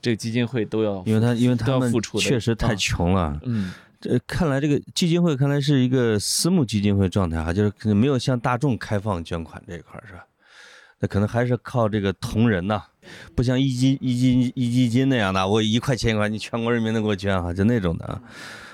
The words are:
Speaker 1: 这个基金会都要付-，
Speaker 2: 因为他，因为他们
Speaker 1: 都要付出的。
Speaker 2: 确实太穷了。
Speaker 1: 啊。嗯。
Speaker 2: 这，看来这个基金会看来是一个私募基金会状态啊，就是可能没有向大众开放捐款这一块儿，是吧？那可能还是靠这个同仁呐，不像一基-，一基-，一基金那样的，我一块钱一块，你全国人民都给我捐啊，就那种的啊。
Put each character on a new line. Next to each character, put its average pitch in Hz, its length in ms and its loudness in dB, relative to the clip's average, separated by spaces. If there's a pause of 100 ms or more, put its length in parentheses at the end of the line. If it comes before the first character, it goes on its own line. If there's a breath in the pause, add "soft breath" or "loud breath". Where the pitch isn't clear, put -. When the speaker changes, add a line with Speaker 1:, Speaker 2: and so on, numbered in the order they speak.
Speaker 1:
这 120 100 -2
个 110 40 0
基 113 160 -8
金 120 140 0
会 113 200 -2
都 110 180 -2
要 101 200 -2
付-， 92 60 -4
Speaker 2:
因 110 60 4
为 110 60 4
他， 120 140 2
因 123 140 2
为 123 60 2
他 113 160 -2
们 131 80 2
Speaker 1:
都 131 60 0
要 120 60 0
付 113 100 2
出 - 160 -6
的。 98 60 0
Speaker 2:
确 117 160 0
实 117 160 0
太 - 200 0
穷 90 380 0
了。 95 80 2
Speaker 1:
啊。 76 220 -2
嗯。 107 280 -4 (300 loud breath)
Speaker 2:
这， - 260 -2
看 170 220 0
来 135 100 0
这 147 80 0
个 143 120 2 (140)
基 185 140 0
金 170 140 2
会 170 160 2
看 139 100 2
来 143 140 0
是 139 180 2
一 127 80 4
个 120 320 2
私 - 300 -2
募 175 160 4
基 104 160 -2
金 101 160 2
会 98 100 4
状 90 220 0
态 80 80 -2
啊， 82 160 -2
就 101 100 2
是 104 60 2
可 - 180 -6
能 104 80 2
没 110 120 4
有 139 100 2
向 127 220 0
大 123 180 -2
众 123 200 0
开 104 220 -4
放 95 240 -4
捐 85 200 -8
款 - 240 -16
这 87 80 -14
一 80 40 -12
块 - 200 -18
儿， - 80 -20
是 95 60 -20
吧？ 87 120 -20 (760 loud breath)
那 95 80 -2
可 98 120 0
能 104 80 2
还 120 180 0
是 123 120 0
靠 117 300 0
这 104 140 0
个 98 120 0
同 113 360 0
仁 92 160 0
呐， 104 160 -2 (540 loud breath)
不 131 80 0
像 127 160 0
一 135 120 2
基-， 135 300 2
一 123 160 0
基-， 127 380 4
一 123 160 -2
基 123 180 4
金 131 180 2
那 135 100 2
样 95 160 0
的， 95 140 0
我 110 140 2
一 110 160 2
块 123 180 0
钱 113 200 0
一 - 20 0
块， 104 100 0
你 107 120 -6
全 117 220 -6
国 117 120 0
人 117 80 0
民 110 120 0
都 113 60 0
给 107 80 0
我 104 80 2
捐 95 220 0
啊， 87 160 -2
就 95 100 0
那 117 160 4
种 87 180 0
的 - 80 -10
啊。 - 140 -8 (540 loud breath)